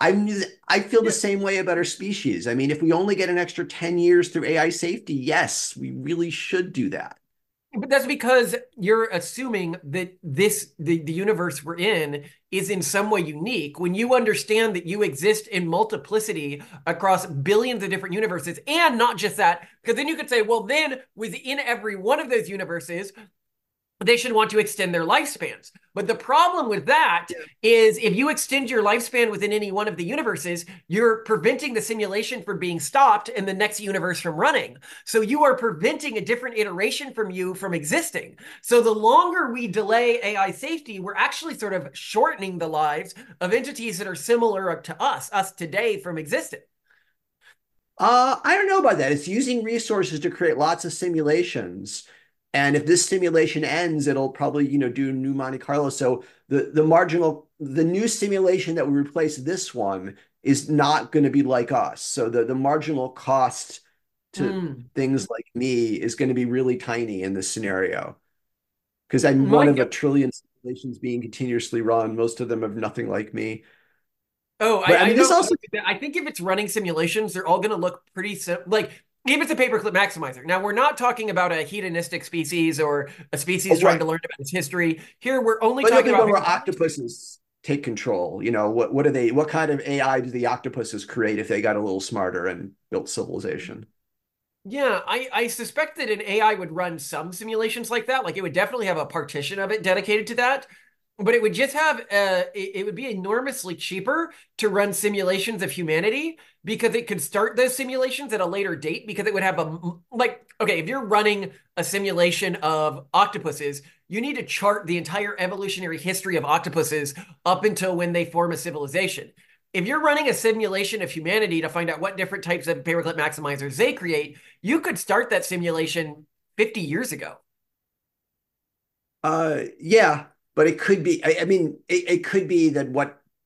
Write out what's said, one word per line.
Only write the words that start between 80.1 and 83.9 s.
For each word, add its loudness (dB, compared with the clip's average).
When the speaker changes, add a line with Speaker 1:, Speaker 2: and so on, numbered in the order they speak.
Speaker 2:
Now, 0
we're -2
not 2
talking 0
about 2
a 0
hedonistic -4
species -2
or 0
a -4
species 2
Speaker 1:
Oh, 2
Speaker 2:
trying 8